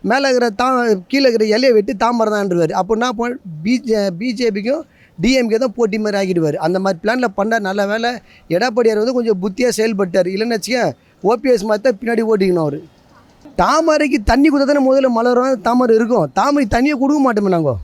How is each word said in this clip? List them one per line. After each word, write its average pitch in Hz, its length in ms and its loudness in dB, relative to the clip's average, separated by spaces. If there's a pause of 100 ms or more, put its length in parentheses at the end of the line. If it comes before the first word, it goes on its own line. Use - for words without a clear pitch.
(100)
மேல 269 200 0
இருக்கிற 247 180 2 (120)
தா-, 240 380 0 (120)
கீழே 269 180 0
இருக்கிற 226 260 2
இலையை 254 220 2
வெட்டி 214 180 0 (100)
தாமரை 226 300 0
தான்ன்றுவாரு. 180 460 0
அப்படின்னா 220 280 -2 (100)
போ-, 240 200 -6 (260)
பி 233 100 0 (140)
ஜே, 214 140 0 (160)
பி 233 100 -6 (100)
ஜே 240 180 0
பிக்கும் 254 280 -4 (380)
டி 247 180 2
எம் 226 120 0
கே 220 120 -4
தான் 220 140 -4
போட்டி 220 260 0
மாதிரி 208 160 -2
ஆக்கிடுவாரு. 170 460 0
அந்த 180 180 0
மாதிரி 196 180 -4
பிளான்ல 240 260 -2 (100)
பண்ண 220 280 0
நல்ல 196 260 -2
வேலை 233 200 -2 (440)
எடப்பாடியார் 220 460 0
வந்து 247 160 0
கொஞ்சம் 220 240 0
புத்தியா 214 360 -2
செயல்பட்டாரு. 190 580 0
இல்லைன்னு 226 220 -2
வச்சுக்க 226 260 -2 (440)
ஓ 226 140 4
பி 262 120 2
எஸ் 202 160 -2
மாதிரி 208 160 -2
தான் 240 140 0
பின்னாடி 233 300 -2
ஓட்டிக்கணும் 190 360 2
அவரு. 147 140 -4 (840)
தாமரைக்கு 294 560 2 (120)
தண்ணி 277 200 4
கொடுத்தா 277 200 2
தானே 285 180 2
முதல்ல 262 280 4
மலரும், 247 500 0
தாமரை 240 320 2
இருக்கும். 220 280 0 (120)
தாமரை 285 260 2 (100)
தண்ணியை 269 260 2
கொடுக்க 277 220 2
மாட்டோமே 208 320 0
நாங்க. 151 180 0 (120)